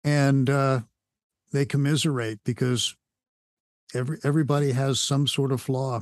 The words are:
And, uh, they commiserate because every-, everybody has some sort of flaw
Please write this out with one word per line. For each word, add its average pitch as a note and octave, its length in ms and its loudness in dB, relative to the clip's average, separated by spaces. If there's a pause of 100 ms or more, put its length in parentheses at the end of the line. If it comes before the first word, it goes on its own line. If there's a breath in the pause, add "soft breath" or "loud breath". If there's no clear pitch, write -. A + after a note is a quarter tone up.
And, C#3 460 4
uh, C#3 300 2 (720)
they C#3+ 140 0
commiserate C#3 760 -2
because B2 520 -2 (960)
every-, B2+ 300 -4
everybody C#3+ 480 2
has C3 280 0
some C#3 280 0
sort C#3 240 -2
of B2+ 100 -2
flaw C3 400 -4